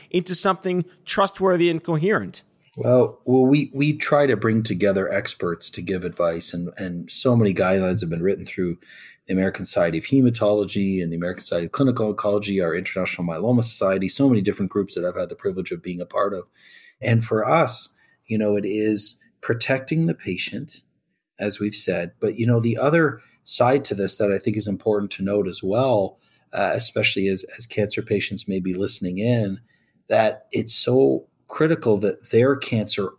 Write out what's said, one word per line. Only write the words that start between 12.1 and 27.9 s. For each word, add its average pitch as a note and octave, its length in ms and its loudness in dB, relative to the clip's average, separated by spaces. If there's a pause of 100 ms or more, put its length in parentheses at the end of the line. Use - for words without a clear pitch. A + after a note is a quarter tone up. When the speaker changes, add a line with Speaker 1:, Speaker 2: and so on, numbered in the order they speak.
Speaker 2:
Oncology, G2+ 500 0
our E2 120 0
International F2+ 520 -4
Myeloma A2 360 2
Society, G2 440 0
so C#3 220 4
many A2+ 120 4
different F#2+ 300 -2
groups G2+ 220 -2
that F2 100 -4
I've F2+ 160 -4
had F2 100 -4
the F2 60 -12
privilege F#2 360 -6
of E2+ 100 -10
being F2+ 180 -8
a F2 60 -8
part G2+ 300 -2
of. F2 80 -10 (580)
And A2+ 240 2
for A2+ 240 0
us, D3+ 460 0 (320)
you A2 100 -2
know, G#2 180 2
it G2+ 80 -2
is G#2+ 600 0 (180)
protecting C3 640 0
the E3 80 0
patient, - 680 -8 (580)
as G2+ 200 -2
we've G#2 160 -2
said. F2 440 -2
But, G#2 180 -2
you A#2 80 0
know, A#2 140 4
the A#2 180 0
other D3 440 2 (220)
side C3 420 2
to G#2+ 100 -4
this G2 220 -2
that G#2 140 0
I G2 60 0
think G#2 180 -2
is G#2 120 -4
important G#2 460 -2
to - 100 -8
note G2+ 240 0
as F2 160 -8
well, G#2+ 560 0 (340)
uh, F#2+ 200 0
especially G2+ 540 -2
as, F#2+ 160 0 (140)
as - 80 -8
cancer G#2 380 -4